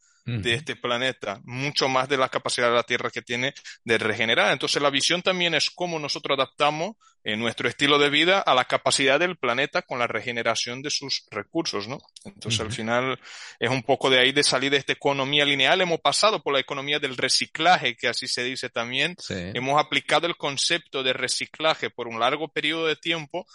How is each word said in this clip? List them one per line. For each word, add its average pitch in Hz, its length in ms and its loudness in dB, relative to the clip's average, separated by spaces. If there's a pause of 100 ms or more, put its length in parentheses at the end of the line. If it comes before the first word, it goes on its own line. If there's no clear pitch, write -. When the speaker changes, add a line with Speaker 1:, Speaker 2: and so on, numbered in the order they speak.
(280)
Speaker 1:
de 120 220 -2
Speaker 2:
Ujú. - 0 -
Speaker 1:
este 117 260 -4
planeta, 120 680 -4
mucho 135 420 -2
más 131 220 0
de 139 80 2
la 131 100 4
capacidad 120 400 -2
de 120 80 4
la 117 80 4
Tierra 120 260 -4
que 117 120 -6
tiene 123 320 -4 (320)
de 113 120 4
regenerar. 113 540 2
Entonces, 147 300 -2
la 143 80 4
visión 151 320 0
también 175 320 0
es 143 160 0
cómo 165 300 -4
nosotros 143 380 -4
adaptamos 151 600 0 (300)
eh, 107 80 -2
nuestro 113 320 -2
estilo 143 320 4
de 147 100 4
vida 165 300 4
a 151 160 4
la 127 80 4
capacidad 135 560 2
del 180 160 0
planeta 131 460 -2
con 131 180 -8
la 117 80 2
regeneración 117 760 -4
de 147 80 -8
sus - 400 -6
recursos, 104 560 -6
¿no? 120 120 -8 (260)
Entonces, - 380 -6
al 110 60 -4
Speaker 2:
Ujú. 107 100 -6
Speaker 1:
final, 123 420 -2 (400)
es 117 100 0
un 131 140 -2
poco 135 260 2
de 131 100 6
ahí 131 120 6
de 143 120 2
salir 139 280 0
de 143 60 4
esta 135 160 -2
economía 139 500 0
lineal. 143 380 4
Hemos 170 180 0
pasado 185 420 2
por 147 120 -2
la 135 80 2
economía 143 380 -4
del 131 180 -6
reciclaje, 135 800 2
que 127 100 -2
así 120 220 -2
se 123 160 -2
dice 127 240 -6
también. 131 500 -4
Speaker 2:
Sí. - 140 -10 (200)
Speaker 1:
Hemos 135 240 0
aplicado 147 480 2
el 175 120 -4
concepto 143 680 -2
de 131 80 2
reciclaje 127 800 -2
por 117 180 -8
un 113 100 -8
largo 143 300 2
periodo 160 400 -2
de 151 80 0
tiempo, 165 600 -6